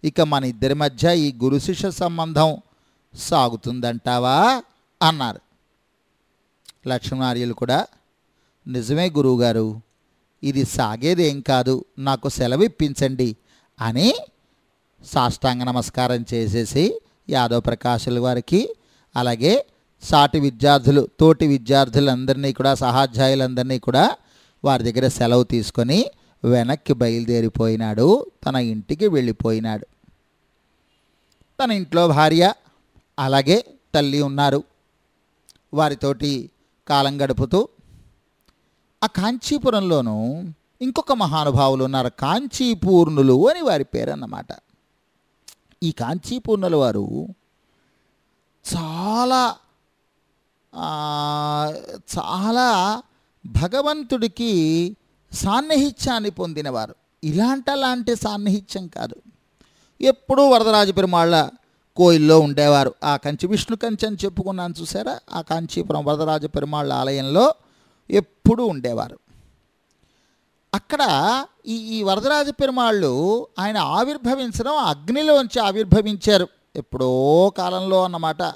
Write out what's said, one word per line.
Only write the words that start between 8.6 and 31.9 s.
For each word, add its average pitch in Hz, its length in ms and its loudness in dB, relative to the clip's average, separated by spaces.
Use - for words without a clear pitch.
"నిజమే 127 420 -2
గురువుగారు, 117 720 0
ఇది 139 220 0
సాగేదేం 139 760 -2
కాదు, 127 440 0
నాకు 135 300 -2
సెలవిప్పించండి" 131 1080 -2
అని 123 340 2
సాష్టాంగ 123 500 0
నమస్కారం 123 680 -2
చేసేసి 113 680 -2
యాదవ 120 300 0
ప్రకాశుల 120 600 -2
వారికి, 127 540 -2
అలాగే 123 500 0
సాటి 147 360 4
విద్యార్థులు, 139 680 2
తోటి 160 280 6
విద్యార్థులందరినీ 135 1080 0
కూడా, 135 220 2
సహాధ్యాయులందరినీ 131 1040 0
కూడా 135 380 2
వారి 123 280 0
దగ్గర 127 160 0
సెలవు 123 360 2
తీసుకొని 123 640 0
వెనక్కి 123 500 0
బయలుదేరిపోయినాడు, 117 1300 0
తన 135 100 -4
ఇంటికి 190 520 -4
వెళ్ళిపోయినాడు. 113 800 -2
తన 247 80 0
ఇంట్లో 170 360 2